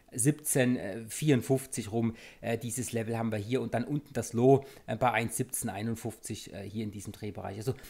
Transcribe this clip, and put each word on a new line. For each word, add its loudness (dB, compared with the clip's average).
siebzehn, 4
äh, -6
vierundfünfzig 2
rum, 2
äh, -2
dieses -6
Level -2
haben -2
wir -2
hier 0
und -2
dann 0
unten -4
das -4
Low, 8
äh, -2
bei 4
eins 0
siebzehn -4
einundfünfzig, -6
äh, -10
hier -6
in -6
diesem -10
Drehbereich. -10
Also -2